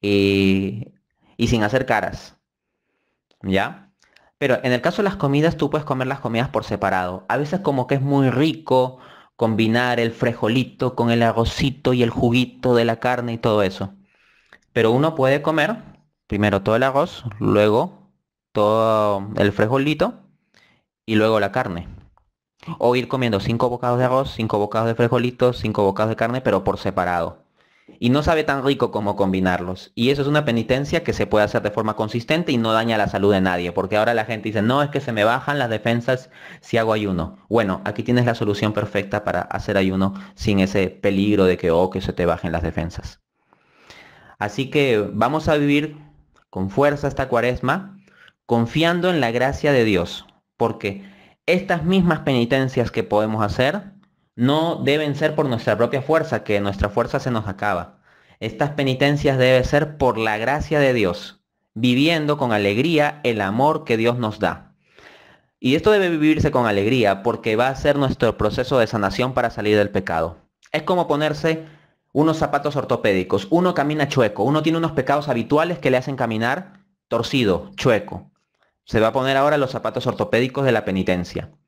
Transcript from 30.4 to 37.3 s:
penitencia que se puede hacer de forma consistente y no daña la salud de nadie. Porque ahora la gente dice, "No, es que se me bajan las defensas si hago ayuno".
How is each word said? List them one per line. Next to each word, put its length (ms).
penitencia 580
que 120
se 120
puede 200
hacer 160
de 100
forma 240
consistente 560
y 60
no 160
daña 240
la 100
salud 240
de 80
nadie. 320
Porque 240
ahora 180
la 120
gente 240
dice, 120
"No, 220
es 60
que 100
se 140
me 100
bajan 340
las 120
defensas 600
si 180
hago 140
ayuno". 460